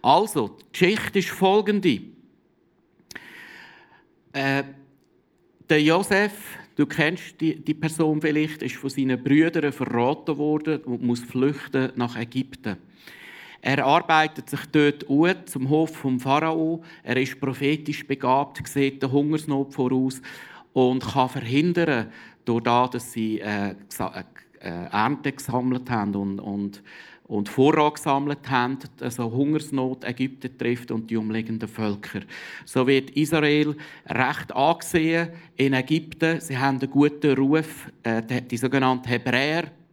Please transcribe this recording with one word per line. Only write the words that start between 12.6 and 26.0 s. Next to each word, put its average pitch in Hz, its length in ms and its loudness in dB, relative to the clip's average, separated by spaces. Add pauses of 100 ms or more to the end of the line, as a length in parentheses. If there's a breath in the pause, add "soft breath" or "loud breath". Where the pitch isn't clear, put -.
Er 131 240 0
arbeitet 156 640 2
sich - 220 -6
dort 147 380 2
aus 175 420 2
zum 135 180 -4
Hof 156 260 2
vom 131 240 -2
Pharao. 160 640 0 (200 loud breath)
Er 123 140 0
ist 127 220 -2
prophetisch 143 680 -2
begabt, 135 600 0
sieht 139 340 0
der 139 100 -2
Hungersnot 143 640 0
voraus 131 480 0 (520 loud breath)
und 127 300 4
kann 127 260 0
verhindern, 143 840 0 (340 loud breath)
durch 117 180 0
das, 123 280 4
dass 120 200 -8
sie, 110 300 -4
äh, 101 340 -4 (140)
gesa-, - 260 -6
äh, 92 80 -10 (360)
äh, 87 320 -8
Ernte 135 400 0
gesammelt 127 580 -4
haben 104 260 -2